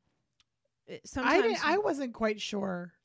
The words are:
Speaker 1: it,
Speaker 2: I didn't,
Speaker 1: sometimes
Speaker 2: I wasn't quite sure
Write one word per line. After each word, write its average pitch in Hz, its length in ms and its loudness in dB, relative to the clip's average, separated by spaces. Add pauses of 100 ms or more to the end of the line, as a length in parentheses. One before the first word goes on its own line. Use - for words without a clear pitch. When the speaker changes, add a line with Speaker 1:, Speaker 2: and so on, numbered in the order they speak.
(880)
Speaker 1:
it, - 160 -14 (140)
Speaker 2:
I 285 260 4
didn't, 440 140 2
Speaker 1:
sometimes - 80 -6
Speaker 2:
I 330 140 4
wasn't 277 360 -2
quite 214 260 -2
sure 185 540 -6 (100)